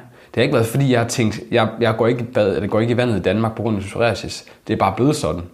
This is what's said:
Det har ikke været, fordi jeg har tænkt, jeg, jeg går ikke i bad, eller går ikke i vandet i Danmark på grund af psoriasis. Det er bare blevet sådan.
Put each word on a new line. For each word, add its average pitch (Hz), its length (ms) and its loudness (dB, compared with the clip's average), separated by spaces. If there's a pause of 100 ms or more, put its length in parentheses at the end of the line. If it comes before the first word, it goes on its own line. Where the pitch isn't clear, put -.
(260)
Det - 100 -10
har 110 60 2
ikke 147 120 2
været, 113 120 4
fordi 135 260 2
jeg 117 80 4
har 113 80 -2
tænkt, 107 320 0 (100)
jeg, 113 180 2 (120)
jeg 113 160 2
går 113 100 2
ikke 120 140 0
i 120 40 -6
bad, 104 320 0
eller 98 120 -2
går 110 120 2
ikke 117 120 0
i 110 40 2
vandet 120 200 0
i 90 60 -4
Danmark 110 340 0
på 107 60 -6
grund 110 140 -2
af 95 60 -4
psoriasis. 107 600 -4 (220)
Det 143 60 -4
er - 40 0
bare 95 200 2
blevet 143 200 2
sådan. 85 260 -4 (120)